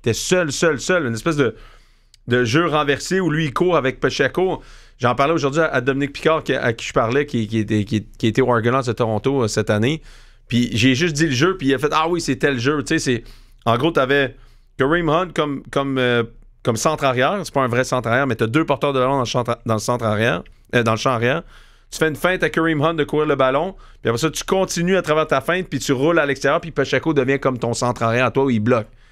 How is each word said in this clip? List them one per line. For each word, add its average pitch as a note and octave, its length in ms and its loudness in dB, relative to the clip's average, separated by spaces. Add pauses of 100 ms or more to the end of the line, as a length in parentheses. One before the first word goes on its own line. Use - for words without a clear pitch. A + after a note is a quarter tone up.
Il A#2+ 40 0
était A2 40 2
seul, F3 380 0
seul, D3+ 280 0
seul. E3+ 280 0
Une A#2 60 -4
espèce B2+ 240 -2
de, B2+ 180 2 (720)
de B2 160 2
jeu C#3+ 240 2
renversé D3 540 0
où F3 80 0
lui, D#3 160 0
il C#3 80 -4
court F3 240 2
avec C3 240 0
Pacheco. D3 600 0 (380)
J'en B2 160 2
parlais C#3 180 2
aujourd'hui D3 280 0
à, D#3+ 60 2
à C3+ 140 -2
Dominique C#3 320 -2
Picard, D#3+ 300 0
qui, C3+ 100 -2
à B2 200 0
qui - 140 -12
je - 60 -8
parlais, C3 320 2
qui, A#2 220 -4
qui A2 120 -2
était, G#2 260 0
qui, G#2+ 200 -4
qui - 220 -4
était A2 140 2
au B2 100 4
Argonauts A#2+ 300 2
de A#2+ 100 -4
Toronto, A#2 520 0
euh, G#2+ 40 2
cette G#2 220 -2
année. A2+ 320 0 (460)
Puis A#2+ 260 0
j'ai B2 220 2
juste D#3+ 200 0
dit D#3 100 0
le D#3 60 0
jeu, E3 260 0
puis C#3 100 -4
il C3+ 60 4
a C3 40 2
fait « C#3 140 -2
Ah D#3 180 0
oui, F3 120 -2
c'est C3+ 160 -2
tel C#3+ 220 0
jeu. » C#3+ 260 0
Tu - 80 -2
sais, D#3+ 60 0
c'est, B2+ 240 -2 (420)
en A#2 120 2
gros, D3 140 0
t'avais C#3 440 2 (420)
Kareem D#3+ 320 2
Hunt E3+ 260 0
comme, D3 260 -2 (100)
comme, C#3 260 -2
euh, A#2+ 260 2 (400)
comme A#2 140 0
centre D#3 260 0
arrière. C#3 400 2
C'est - 100 -10
pas C#3 80 2
un C3 60 2
vrai A#2+ 160 0
centre B2 240 -4
arrière, C3 200 2
mais A#2 80 0
t'as A2 120 0
deux D3+ 180 2
porteurs C#3+ 280 0
de C3+ 60 0
ballon C3 160 2
dans C3+ 40 0
le B2 60 0
centre, A#2+ 400 -2
dans A#2+ 80 0
le A2 60 0
centre A#2+ 260 -2
arrière, A2 380 0 (320)
euh, A#2+ 80 4
dans A2+ 80 2
le A2 60 0
champ C3+ 140 0
arrière. B2 320 -2 (480)
Tu - 60 -12
fais D#3+ 120 2
une D3 80 -4
feinte F3+ 260 0
à D#3 60 2
Kareem D#3+ 320 0
Hunt E3 140 0
de D3+ 100 0
courir D3+ 220 0
le C#3+ 80 2
ballon, C3+ 380 0 (280)
puis A#2 80 -2
après A#2 80 0
ça, D#3 120 0
tu - 140 -8
continues F#3 540 0
à F3+ 40 0
travers D#3 260 0
ta C#3 120 0
feinte, F3 300 -4
puis C#3 100 -4
tu C#3+ 140 0
roules D#3 260 2
à D3 60 2
l'extérieur, C#3+ 340 0
puis E3 120 -12
Pacheco C3+ 420 -2
devient C3+ 260 2
comme B2+ 200 -2
ton A#2 140 -2
centre A#2+ 300 -2
arrière A#2 220 2
à A#2 60 0
toi C3+ 140 2
où C#3 40 2
il A#2 100 2
bloque. A2 280 2 (240)